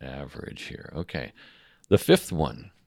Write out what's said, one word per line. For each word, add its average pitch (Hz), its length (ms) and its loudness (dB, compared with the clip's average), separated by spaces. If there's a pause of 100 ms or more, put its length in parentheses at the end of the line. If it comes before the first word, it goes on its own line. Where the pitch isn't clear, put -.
average 67 640 -12
here. - 320 -14
Okay. 76 360 -8 (560)
The 98 100 8
fifth - 340 4
one. 78 380 -2 (160)